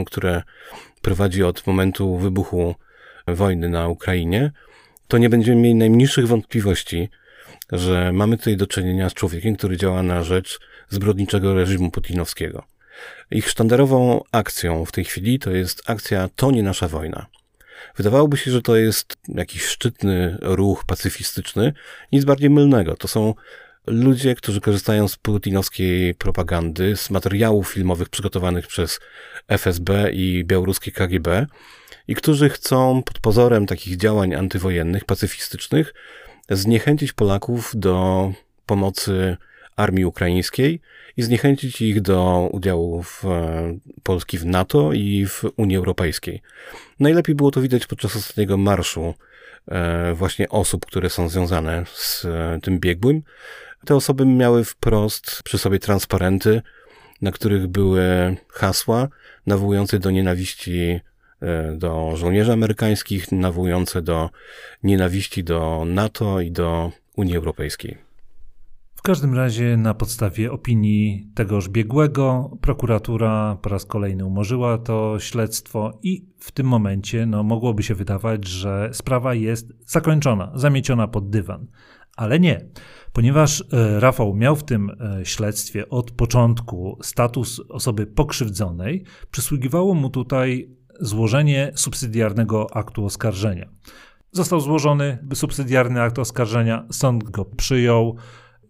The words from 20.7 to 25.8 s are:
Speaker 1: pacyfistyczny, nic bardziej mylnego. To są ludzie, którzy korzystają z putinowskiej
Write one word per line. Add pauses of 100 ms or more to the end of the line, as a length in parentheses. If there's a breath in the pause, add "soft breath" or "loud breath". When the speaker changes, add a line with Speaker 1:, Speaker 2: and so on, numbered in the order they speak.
Speaker 1:
pacyfistyczny, (380 loud breath)
nic
bardziej
mylnego.
To
są (540 loud breath)
ludzie,
którzy
korzystają
z
putinowskiej